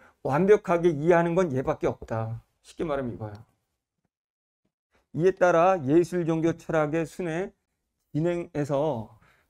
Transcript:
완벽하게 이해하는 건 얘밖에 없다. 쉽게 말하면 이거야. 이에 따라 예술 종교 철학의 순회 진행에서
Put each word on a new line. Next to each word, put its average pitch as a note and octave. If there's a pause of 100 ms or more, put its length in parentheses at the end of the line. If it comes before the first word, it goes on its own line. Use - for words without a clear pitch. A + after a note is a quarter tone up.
(220)
완벽하게 F3
이해하는 E3+
건 E3+
얘밖에 C3
없다. A2+ (200)
쉽게 -
말하면 C3+
이거야. G#2 (1600)
이에 F3
따라 F3
예술 F3
종교 E3
철학의 D#3+
순회 F3+ (600)
진행에서 D3 (320)